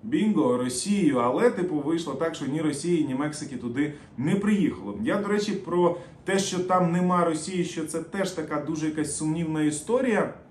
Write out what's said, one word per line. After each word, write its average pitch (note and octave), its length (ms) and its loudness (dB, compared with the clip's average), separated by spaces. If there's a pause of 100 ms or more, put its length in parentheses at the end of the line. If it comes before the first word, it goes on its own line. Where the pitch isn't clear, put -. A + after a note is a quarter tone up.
бінго, C#3 540 2
Росію, C#3+ 600 2
але, C#3 320 4
типу, E3 260 -2
вийшло D3 380 -2
так, D#3+ 220 -2
що D3+ 100 -8
ні D3+ 160 -2
Росії, D#3 440 0
ні C3 100 -2
Мексики C#3+ 420 -4
туди B2+ 360 -2 (240)
не E3+ 180 2
приїхало. F#3+ 680 0
Я, F3 140 0
до G3 100 -2
речі, G#3 240 0
про F3 460 2 (260)
те, G3 160 2
що F#3 200 -2
там F3+ 320 2
нема F3+ 340 4
Росії, E3+ 400 -2
що D#3+ 200 -6
це E3 140 -6
теж F#3 320 -4
така D3+ 360 -4
дуже D#3 180 -4
якась D3+ 320 -2
сумнівна D#3 460 0
історія G#3+ 720 0 (180)